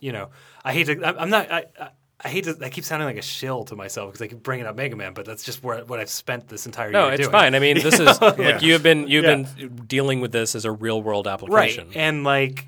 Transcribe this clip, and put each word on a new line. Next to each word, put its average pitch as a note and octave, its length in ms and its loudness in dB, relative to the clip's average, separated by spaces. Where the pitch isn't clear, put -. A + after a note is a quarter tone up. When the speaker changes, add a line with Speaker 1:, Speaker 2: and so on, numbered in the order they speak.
Speaker 1:
you C3+ 120 -8
know, G2 180 -10
I C3 80 -4
hate D#3+ 140 0
to, D3+ 180 -2
I'm, E3+ 140 -2
I'm E3 120 -2
not, G#3 220 0
I, E3 140 -4
I, C3+ 100 -12
I C3+ 40 -6
hate E3 160 -4
to, D#3+ 180 -6
I C3 80 -10
keep E3 140 -10
sounding D#3 220 -4
like A2+ 120 -6
a G2 40 -10
shill C3 440 -8
to A2 100 -14
myself G2 360 -10
'cause - 100 -12
I A2 40 -10
keep A2+ 160 -16
bringing B2+ 240 -6
up G#2+ 100 -10
Mega A#2+ 200 -6
Man, G2 160 -10
but G2 140 -12
that's A2 180 -14
just C3 180 -12
where, A#2 220 -6
what A#2 160 -8
I've G#2 100 -8
spent - 380 -8
this - 180 -12
entire A2+ 240 -8
Speaker 2:
No, F#3+ 140 4
Speaker 1:
year C3+ 100 2
Speaker 2:
it's C3+ 60 0
Speaker 1:
doing. C#3 120 0
Speaker 2:
fine. D#3+ 220 2
I C3+ 60 6
mean, C#3+ 160 4
Speaker 1:
<laughs> - 0 -
You D#3 60 2
Speaker 2:
this E3+ 160 6
Speaker 1:
know? F3+ 120 8
Speaker 2:
is, - 100 6
like, G#3+ 180 6
Speaker 3:
Yeah. D3 220 2
Speaker 2:
you D#3+ 120 6
have D#3+ 100 4
been, D3+ 260 6
you've D3+ 160 4
Speaker 1:
Yeah. D3 180 6
Speaker 2:
been C3 340 -12
dealing C3 340 0
with A#2 120 -4
this A2+ 220 0
as A2 100 -6
a A2 80 -2
real A2 300 -2
world G#2 240 0
Speaker 1:
Right. G2 80 -2
Speaker 2:
application. A#2+ 600 0
Speaker 1:
And, D#3 300 0
like, C#3 440 0